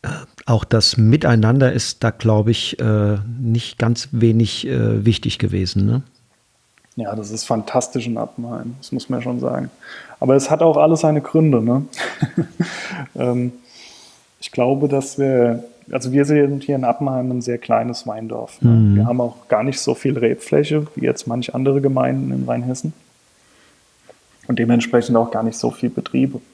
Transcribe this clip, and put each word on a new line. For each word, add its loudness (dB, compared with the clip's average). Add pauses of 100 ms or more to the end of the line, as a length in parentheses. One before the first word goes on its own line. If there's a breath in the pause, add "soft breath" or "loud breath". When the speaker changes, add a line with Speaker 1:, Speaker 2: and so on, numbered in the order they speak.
Speaker 1:
Äh, -8 (380)
auch 2
das 2
Miteinander 4
ist -4
da, 2
glaub 2
ich, -2
äh, 2 (200)
nicht -2
ganz 0
wenig, 2
äh, 0
wichtig 0
gewesen, 0
ne? 0 (960)
Speaker 2:
Ja, -8
das -10
ist -10
fantastisch -2
in -4
Appenheim, -10
das -18
muss -8
man -4
schon -4
sagen. -4 (480 loud breath)
Aber 4
es 2
hat 0
auch 4
alles 4
seine 2
Gründe, 2
ne? 0 (520 loud breath)
<laughs> -6
Ähm, -2 (880 loud breath)
ich -16
glaube, 0
dass -2
wir, 2 (300)
also -4
wir 4
sind 2
hier -2
in -4
Appenheim -2
ein -4
sehr -4
kleines -2
Weindorf, -10
ne? 6
Speaker 1:
Mhm. 6
Speaker 2:
Wir 4
haben 0
auch -6
gar 2
nicht -4
so -2
viel -2
Rebfläche, 0 (100)
wie -4
jetzt -2
manch -6
andere 0
Gemeinden 0
in -4
Rheinhessen. -6 (1600 soft breath)
Und 0
dementsprechend 2
auch 2
gar -4
nicht -4
so -2
viel -4
Betriebe. -4 (140)